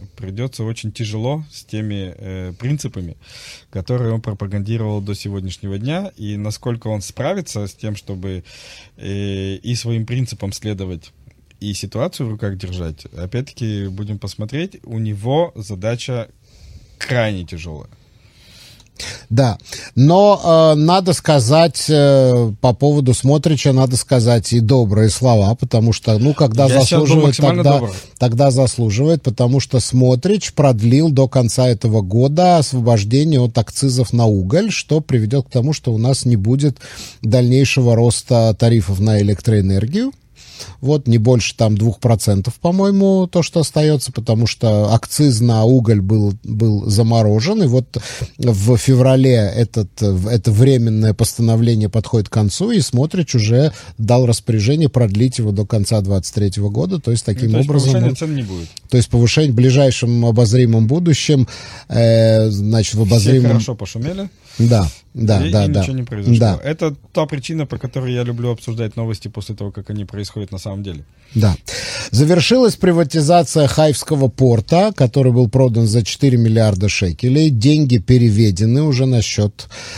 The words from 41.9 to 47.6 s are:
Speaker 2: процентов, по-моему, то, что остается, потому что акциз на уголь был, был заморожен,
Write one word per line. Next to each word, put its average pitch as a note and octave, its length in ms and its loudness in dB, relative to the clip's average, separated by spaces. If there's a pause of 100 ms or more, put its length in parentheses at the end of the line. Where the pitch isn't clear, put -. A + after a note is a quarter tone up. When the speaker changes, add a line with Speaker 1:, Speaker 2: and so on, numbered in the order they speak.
Speaker 2:
процентов, G#2+ 600 0
по-моему, F#3+ 680 2
то, F3 160 0
что - 180 -2
остается, D3+ 520 0
потому A2+ 340 0
что G#2 460 0
акциз A#2 480 0
на A2+ 240 2
уголь A2+ 380 4
был, G2+ 320 0 (100)
был G#2+ 400 0
заморожен, A2+ 800 2